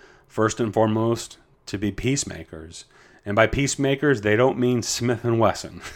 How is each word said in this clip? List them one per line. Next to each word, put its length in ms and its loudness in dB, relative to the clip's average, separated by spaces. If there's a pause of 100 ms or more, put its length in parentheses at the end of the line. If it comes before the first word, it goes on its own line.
(260)
first 320 0
and 140 -2
foremost, 680 0 (280)
to 120 -8
be 140 -2
peacemakers. 960 -6 (380)
And 120 -4
by 100 6
peacemakers, 760 0
they 120 2
don't 240 4
mean 240 2
Smith 420 -2
and 140 2
Wesson. 440 0 (140)